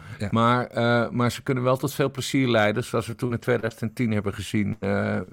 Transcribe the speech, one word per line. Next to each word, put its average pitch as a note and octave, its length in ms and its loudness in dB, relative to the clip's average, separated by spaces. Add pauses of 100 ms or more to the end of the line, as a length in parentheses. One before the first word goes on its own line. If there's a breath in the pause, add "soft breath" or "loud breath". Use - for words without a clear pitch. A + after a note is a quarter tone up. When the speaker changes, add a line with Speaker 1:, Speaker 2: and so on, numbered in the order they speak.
(180 loud breath)
Speaker 1:
Ja. G#2 120 -4
Speaker 2:
maar, A#2 360 4
eh, A#2+ 440 2
maar A#2+ 220 0
ze - 100 -12
kunnen B2 220 -2
wel C3 120 4
tot C3+ 180 -4
veel C3+ 160 0
plezier C3+ 380 0
leiden, A2 360 4
zoals A#2+ 220 -2
we A#2 80 -8
toen B2 180 -4
in A2+ 60 -2
tweeduizend A#2 440 -2
en A2+ 100 -4
tien A#2+ 180 -2
hebben G#2 240 -2
gezien, G2+ 460 -2
eh, G2+ 400 -2 (120)